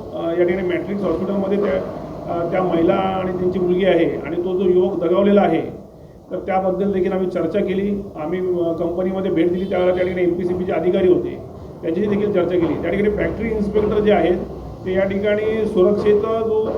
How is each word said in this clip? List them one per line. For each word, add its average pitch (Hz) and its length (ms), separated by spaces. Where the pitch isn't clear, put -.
अ, 170 260
या 175 60
ठिकाणी 185 220
मॅट्रिक्स 190 360
हॉस्पिटलमध्ये 190 540
त्या, 196 160
अ, 170 180
त्या 185 120
महिला 175 320
आणि 190 440
त्यांची 180 200
मुलगी 180 260
आहे 165 420
आणि 170 100
तो 180 220
जो 190 100
युवक 180 360
दगावलेला 196 360
आहे 160 200
तर 185 60
त्याबद्दल 190 560
देखील 185 200
आम्ही 185 180
चर्चा 175 300
केली. 196 420
आम्ही, 175 180
अ, 175 320
कंपनीमध्ये 185 580
भेट 170 220
दिली 185 180
त्यावेळेला 180 260
त्या 180 100
ठिकाणी 185 160
एमपीसीबीचे 180 500
अधिकारी 185 360
होते, - 340
त्यांच्याशी 185 280
देखील 196 220
चर्चा 175 220
केली. 160 280
त्या 170 80
ठिकाणी 208 260
फॅक्टरी 190 340
इन्स्पेक्टर 208 500
जे 208 120
आहेत 180 260
ते 185 80
या 190 100
ठिकाणी 208 640
सुरक्षेचा 208 760
जो 220 380